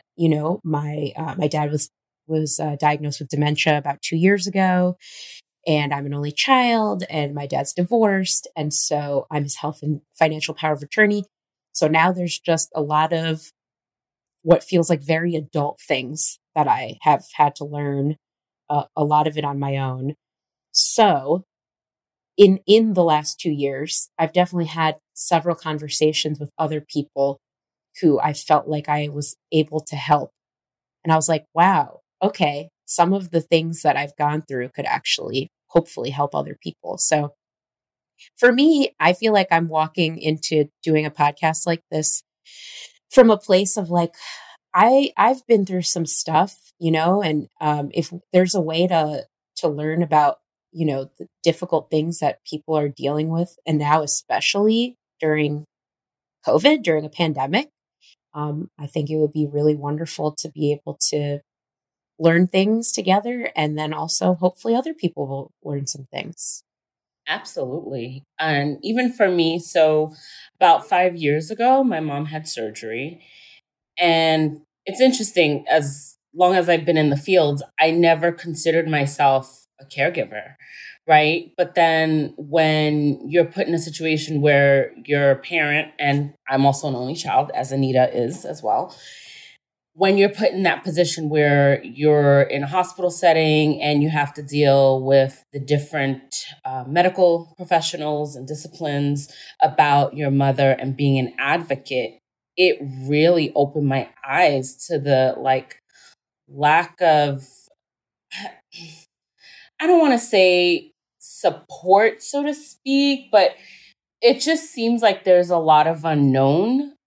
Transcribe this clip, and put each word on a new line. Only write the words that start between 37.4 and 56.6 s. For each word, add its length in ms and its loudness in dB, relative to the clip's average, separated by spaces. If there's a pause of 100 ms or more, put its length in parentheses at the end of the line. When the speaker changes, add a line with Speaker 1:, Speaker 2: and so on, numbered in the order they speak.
Speaker 1:
for 160 4
me, 460 2
I 140 4
feel 200 -2
like 180 2
I'm 180 2
walking 500 -2
into 500 -2 (140)
doing 240 0
a 40 -8
podcast 560 -2
like 240 -2
this 320 -2 (880)
from 200 8
a 80 4
place 380 2
of, 140 -4
like, 240 -2 (600)
I, 420 4
I've 300 0
been 180 2
through 180 -4
some 240 -4
stuff, 520 -2 (220)
you 100 0
know, 320 2
and, 260 -2 (120)
um, 340 -2
if 180 -4 (200)
there's 240 4
a 40 0
way 280 0
to, 360 -2 (320)
to 120 -2
learn 340 -2
about, 360 2 (340)
you 140 -4
know, 320 -4
the 80 -16 (180)
difficult 460 -2
things 280 -2
that 260 -4
people 320 -6
are 120 -2
dealing 400 -4
with, 280 -4 (100)
and 120 0
now 240 0
especially 960 -2 (240)
during 440 -2 (840)
covid, 360 4